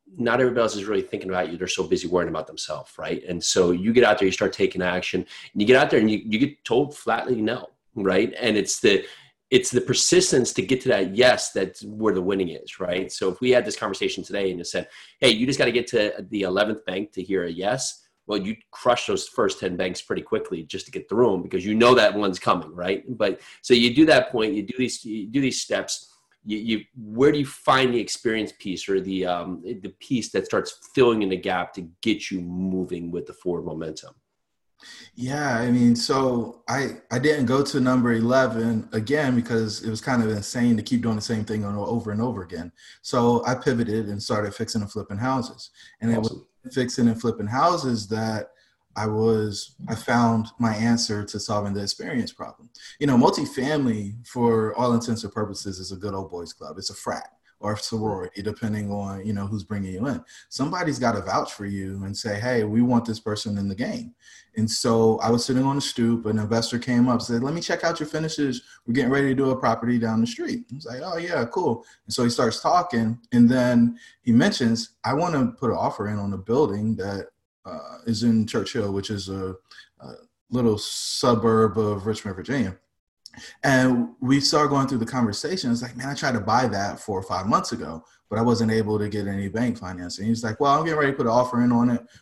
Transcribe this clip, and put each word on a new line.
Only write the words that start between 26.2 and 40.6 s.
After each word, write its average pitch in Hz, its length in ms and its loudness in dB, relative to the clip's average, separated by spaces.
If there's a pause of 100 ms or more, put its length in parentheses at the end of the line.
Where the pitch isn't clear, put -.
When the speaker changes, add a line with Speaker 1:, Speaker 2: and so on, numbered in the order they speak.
Speaker 1:
you, 107 140 -6
you, 107 280 -2 (120)
where 117 340 2
do 151 60 0
you 143 80 -2
find 131 480 2
the 120 60 2
experience 110 580 -2
piece 92 320 -8
or 95 100 2
the, 92 280 -2
um, 87 360 -4
the 98 360 -12
piece - 320 -4
that 98 140 0
starts - 500 -4
filling 120 260 6
in 98 80 0
the 92 80 -2
gap 90 360 -4
to 85 140 -12 (140)
get 104 300 -2
you 92 100 -4
moving 90 680 -4
with 85 160 -8
the - 60 -20
forward 85 300 -4
momentum? 80 520 -10 (1000)
Speaker 2:
Yeah, 131 420 -2
I 120 140 0
mean, 120 240 6
so 127 720 0
I, 127 300 -2 (120)
I 123 80 -2
didn't 147 280 2
go 135 180 2
to 143 160 -2
number 127 340 4
eleven 113 800 2
again 127 440 0
because 113 480 0
it 113 60 -4
was 110 120 -6
kind 123 200 0
of 110 80 0
insane 117 480 0